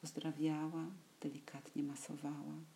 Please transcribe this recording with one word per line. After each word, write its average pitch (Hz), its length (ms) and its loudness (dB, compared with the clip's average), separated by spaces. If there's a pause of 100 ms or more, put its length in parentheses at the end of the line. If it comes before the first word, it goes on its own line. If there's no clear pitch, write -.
uzdrawiała, 156 800 2 (360)
delikatnie 143 640 -2
masowała 147 680 -2 (220)